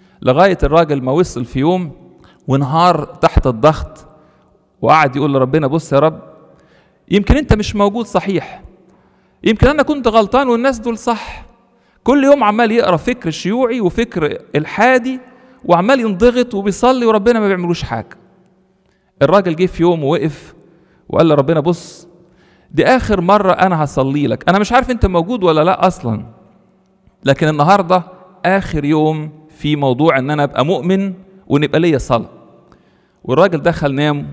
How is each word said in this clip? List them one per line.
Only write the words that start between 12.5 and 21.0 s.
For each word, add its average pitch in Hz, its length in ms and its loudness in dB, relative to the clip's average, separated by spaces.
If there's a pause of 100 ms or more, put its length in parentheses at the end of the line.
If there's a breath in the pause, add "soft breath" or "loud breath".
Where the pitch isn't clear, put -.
يقرأ 185 260 2
فكر 240 340 -4
شيوعي 233 500 -2
وفكر 175 560 -2 (180)
إلحادي، 247 640 0 (460 soft breath)
وعمال 190 340 2
ينضغط 233 540 0
وبيصلي 226 520 0
وربنا 220 340 2
ما 208 80 0
بيعملوش 180 360 -2
حاجة. 113 340 -8 (1040)
الراجل 175 340 2
جه 175 100 0
في 175 180 -2
يوم 170 200 2
ووقف 143 500 -4 (560 soft breath)